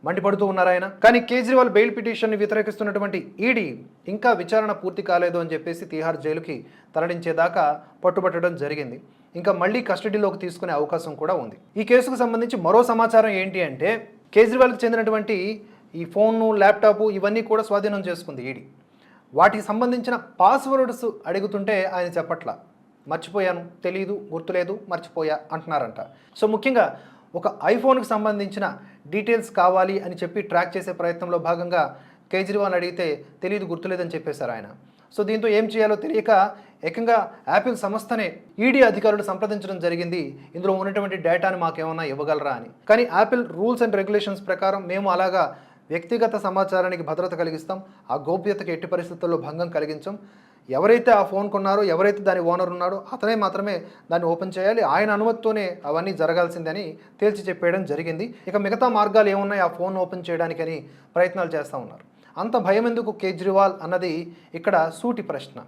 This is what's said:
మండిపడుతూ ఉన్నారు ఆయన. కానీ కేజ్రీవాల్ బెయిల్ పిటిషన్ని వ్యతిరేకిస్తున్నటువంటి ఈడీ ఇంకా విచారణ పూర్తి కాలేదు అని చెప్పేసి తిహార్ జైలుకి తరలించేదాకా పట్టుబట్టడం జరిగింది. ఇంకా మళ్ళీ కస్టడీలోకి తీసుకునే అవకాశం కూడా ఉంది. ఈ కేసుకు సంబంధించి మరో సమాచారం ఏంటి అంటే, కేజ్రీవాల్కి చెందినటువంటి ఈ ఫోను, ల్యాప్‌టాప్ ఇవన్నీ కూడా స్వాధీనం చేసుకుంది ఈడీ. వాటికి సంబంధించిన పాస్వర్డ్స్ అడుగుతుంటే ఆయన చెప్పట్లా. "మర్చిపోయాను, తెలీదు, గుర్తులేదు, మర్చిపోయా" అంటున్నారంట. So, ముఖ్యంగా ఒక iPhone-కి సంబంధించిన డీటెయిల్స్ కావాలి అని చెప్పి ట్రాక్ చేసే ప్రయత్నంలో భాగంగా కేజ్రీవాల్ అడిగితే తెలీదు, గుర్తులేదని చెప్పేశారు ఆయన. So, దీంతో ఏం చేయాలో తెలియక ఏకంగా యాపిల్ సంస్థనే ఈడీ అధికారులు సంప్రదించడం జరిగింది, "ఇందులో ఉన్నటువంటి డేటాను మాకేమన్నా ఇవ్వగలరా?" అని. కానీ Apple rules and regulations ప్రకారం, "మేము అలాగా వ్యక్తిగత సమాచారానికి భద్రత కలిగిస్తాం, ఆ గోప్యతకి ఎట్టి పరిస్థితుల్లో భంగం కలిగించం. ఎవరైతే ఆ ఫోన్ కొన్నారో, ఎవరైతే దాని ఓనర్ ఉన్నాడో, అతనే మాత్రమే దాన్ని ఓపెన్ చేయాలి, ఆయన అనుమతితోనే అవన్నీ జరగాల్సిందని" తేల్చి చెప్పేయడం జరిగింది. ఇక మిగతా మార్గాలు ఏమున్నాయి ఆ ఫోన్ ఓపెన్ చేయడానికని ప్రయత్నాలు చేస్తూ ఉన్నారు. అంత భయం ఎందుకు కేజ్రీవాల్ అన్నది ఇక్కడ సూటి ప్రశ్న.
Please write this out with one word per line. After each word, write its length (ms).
మండిపడుతూ 420
ఉన్నారు 220
ఆయన. 220
కానీ 160
కేజ్రీవాల్ 480
బెయిల్ 280
పిటిషన్ని 400
వ్యతిరేకిస్తున్నటువంటి 1040
ఈడీ 420
ఇంకా 240
విచారణ 400
పూర్తి 300
కాలేదు 360
అని 140
చెప్పేసి 320
తిహార్ 320
జైలుకి 500
తరలించేదాకా 840
పట్టుబట్టడం 520
జరిగింది. 460
ఇంకా 160
మళ్ళీ 300
కస్టడీలోకి 560
తీసుకునే 340
అవకాశం 420
కూడా 200
ఉంది. 200
ఈ 80
కేసుకు 320
సంబంధించి 400
మరో 260
సమాచారం 480
ఏంటి 320
అంటే, 480
కేజ్రీవాల్కి 520
చెందినటువంటి 760
ఈ 100
ఫోను, 480
ల్యాప్‌టాప్ 500
ఇవన్నీ 400
కూడా 200
స్వాధీనం 380
చేసుకుంది 500
ఈడీ. 160
వాటికి 300
సంబంధించిన 560
పాస్వర్డ్స్ 680
అడుగుతుంటే 680
ఆయన 120
చెప్పట్లా. 520
"మర్చిపోయాను, 580
తెలీదు, 360
గుర్తులేదు, 560
మర్చిపోయా" 520
అంటున్నారంట. 480
So, 40
ముఖ్యంగా 540
ఒక 320
iPhone-కి 380
సంబంధించిన 720
డీటెయిల్స్ 400
కావాలి 500
అని 140
చెప్పి 280
ట్రాక్ 340
చేసే 160
ప్రయత్నంలో 460
భాగంగా 600
కేజ్రీవాల్ 420
అడిగితే 500
తెలీదు, 220
గుర్తులేదని 460
చెప్పేశారు 400
ఆయన. 160
So, 60
దీంతో 240
ఏం 160
చేయాలో 300
తెలియక 560
ఏకంగా 480
యాపిల్ 280
సంస్థనే 600
ఈడీ 240
అధికారులు 400
సంప్రదించడం 560
జరిగింది, 640
"ఇందులో 180
ఉన్నటువంటి 440
డేటాను 420
మాకేమన్నా 440
ఇవ్వగలరా?" 480
అని. 160
కానీ 200
Apple 240
rules 320
and 160
regulations 500
ప్రకారం, 420
"మేము 240
అలాగా 480
వ్యక్తిగత 460
సమాచారానికి 640
భద్రత 320
కలిగిస్తాం, 480
ఆ 40
గోప్యతకి 580
ఎట్టి 140
పరిస్థితుల్లో 500
భంగం 340
కలిగించం. 480
ఎవరైతే 400
ఆ 120
ఫోన్ 280
కొన్నారో, 320
ఎవరైతే 360
దాని 220
ఓనర్ 300
ఉన్నాడో, 420
అతనే 220
మాత్రమే 480
దాన్ని 180
ఓపెన్ 300
చేయాలి, 240
ఆయన 280
అనుమతితోనే 760
అవన్నీ 260
జరగాల్సిందని" 840
తేల్చి 220
చెప్పేయడం 420
జరిగింది. 500
ఇక 80
మిగతా 320
మార్గాలు 400
ఏమున్నాయి 320
ఆ 60
ఫోన్ 300
ఓపెన్ 340
చేయడానికని 580
ప్రయత్నాలు 360
చేస్తూ 280
ఉన్నారు. 240
అంత 160
భయం 300
ఎందుకు 260
కేజ్రీవాల్ 600
అన్నది 540
ఇక్కడ 380
సూటి 200
ప్రశ్న. 460